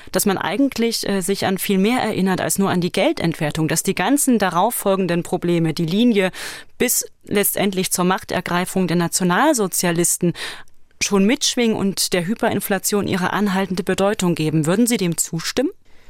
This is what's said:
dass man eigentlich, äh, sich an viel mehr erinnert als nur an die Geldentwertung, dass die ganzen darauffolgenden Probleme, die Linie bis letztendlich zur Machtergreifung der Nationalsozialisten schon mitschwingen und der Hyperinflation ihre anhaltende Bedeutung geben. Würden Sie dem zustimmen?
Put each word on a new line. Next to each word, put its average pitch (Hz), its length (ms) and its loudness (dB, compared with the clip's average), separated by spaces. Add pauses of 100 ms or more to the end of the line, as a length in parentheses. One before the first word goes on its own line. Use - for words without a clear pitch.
(140)
dass - 120 0
man 196 120 2
eigentlich, 226 720 0
äh, 196 100 0
sich 190 260 -2
an 190 120 0
viel 190 220 0
mehr 226 220 2
erinnert 190 380 0
als - 180 -2
nur 196 120 2
an 165 100 0
die 175 140 -2
Geldentwertung, 165 760 0
dass 160 160 -2
die 190 120 0
ganzen 233 440 2
darauffolgenden 185 840 0
Probleme, 170 500 0
die 170 120 -2
Linie 196 460 2 (460)
bis - 280 0 (200)
letztendlich 190 680 0
zur 180 140 0
Machtergreifung 185 840 -2
der 165 80 0
Nationalsozialisten 175 1400 2 (680)
schon 196 240 2
mitschwingen 233 500 2
und - 380 -2
der 175 120 0
Hyperinflation 202 840 0
ihre 180 240 -2
anhaltende 190 500 0
Bedeutung 190 520 2
geben. 156 300 0
Würden 190 220 2
Sie 240 80 2
dem 175 220 0
zustimmen? 247 540 -4 (380)